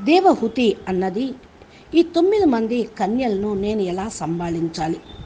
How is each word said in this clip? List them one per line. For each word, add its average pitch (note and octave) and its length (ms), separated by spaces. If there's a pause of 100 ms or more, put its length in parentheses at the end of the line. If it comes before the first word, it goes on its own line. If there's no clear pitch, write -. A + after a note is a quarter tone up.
దేవహుతి B3+ 720 (120)
అన్నది, F#3+ 460 (600)
"ఈ E4 80
తొమ్మిది F#4 420
మంది A#3 380
కన్యలను G#3 720
నేను G#3 280
ఎలా F#3 260
సంభాళించాలి? E3 920 (260)